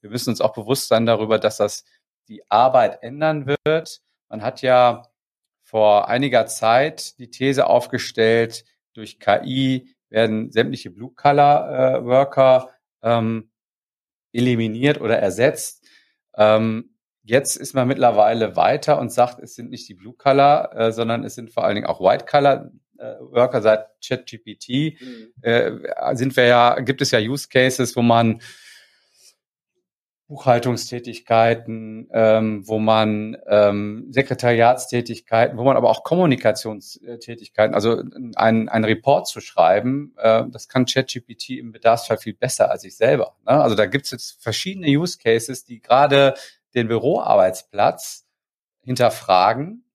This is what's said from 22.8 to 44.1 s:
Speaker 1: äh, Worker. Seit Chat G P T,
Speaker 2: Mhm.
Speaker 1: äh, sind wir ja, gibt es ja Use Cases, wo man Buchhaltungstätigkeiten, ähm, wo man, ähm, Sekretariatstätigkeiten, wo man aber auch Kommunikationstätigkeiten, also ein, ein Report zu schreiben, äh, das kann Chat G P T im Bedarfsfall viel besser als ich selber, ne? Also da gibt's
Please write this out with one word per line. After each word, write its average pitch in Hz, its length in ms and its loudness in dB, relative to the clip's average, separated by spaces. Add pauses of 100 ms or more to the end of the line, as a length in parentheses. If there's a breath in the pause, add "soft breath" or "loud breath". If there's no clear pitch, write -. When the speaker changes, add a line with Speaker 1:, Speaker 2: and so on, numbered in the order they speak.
Speaker 1:
äh, 117 200 -14
Worker. 123 420 0
Seit 107 380 2
Chat - 260 -10
G 113 120 -20
P 110 180 -20
T, 147 440 -6
Speaker 2:
Mhm. 120 420 -20
Speaker 1:
äh, - 720 -4
sind 131 200 -4
wir 123 100 4
ja, 120 340 4
gibt 131 220 -4
es 135 100 -2
ja 120 80 2
Use 123 280 -6
Cases, 127 480 0
wo 123 60 -2
man 117 400 2 (1900 loud breath)
Buchhaltungstätigkeiten, 117 1800 -2
ähm, 110 560 2
wo 110 120 -4
man, 107 580 0 (100)
ähm, 104 640 0
Sekretariatstätigkeiten, 120 1500 0
wo 117 60 -6
man 135 140 2
aber 117 120 2
auch - 140 0
Kommunikationstätigkeiten, 117 1700 -4
also 113 300 -2 (320)
ein, 113 320 2
ein 113 160 -2
Report 110 440 -2
zu - 120 -14
schreiben, 107 800 -2
äh, 113 320 0
das - 180 -20
kann 127 180 -2
Chat 131 220 -4
G - 140 -12
P 117 140 -20
T 127 240 -14
im 117 120 -18
Bedarfsfall 113 460 0
viel 110 160 -12
besser - 360 -2
als - 140 -8
ich 95 140 -20
selber, 127 480 0
ne? 135 160 4
Also 117 140 0
da 104 100 2
gibt's 135 260 -6